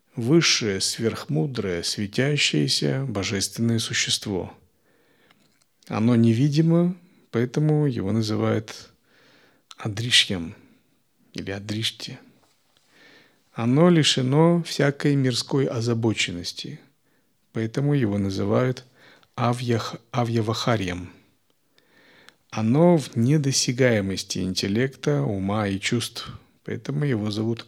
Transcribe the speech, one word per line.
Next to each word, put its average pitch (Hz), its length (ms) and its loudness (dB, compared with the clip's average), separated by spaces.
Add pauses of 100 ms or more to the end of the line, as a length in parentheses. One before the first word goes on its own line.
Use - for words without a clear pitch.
(140)
высшее, 117 680 2
сверхмудрое, 110 1000 -2
светящееся, 139 1300 0
божественное 107 680 -2
существо. - 720 -4 (1400)
Оно 110 260 2
невидимо, 151 800 4 (360)
поэтому 151 560 0
его 107 260 -2
называют 107 800 -2 (880)
Адришьям 104 760 -2 (800)
или 95 180 -8
Адришти. 104 680 -8 (1400)
Оно 135 360 4
лишено 160 720 4
всякой 143 520 0
мирской 135 520 0
озабоченности, 113 1120 -2 (720)
поэтому 123 420 -2
его 110 220 2
называют 101 680 0 (500)
Авьях-, 120 640 -2 (120)
Авьявахарьям. 110 1000 -2 (1400)
Оно 147 480 4
в - 180 -6
недосягаемости 120 1200 2
интеллекта, 110 840 -2
ума 101 460 -2
и 95 100 -2
чувств, - 520 -4 (340)
поэтому 135 400 -6
его 107 260 -2
зовут 113 380 -4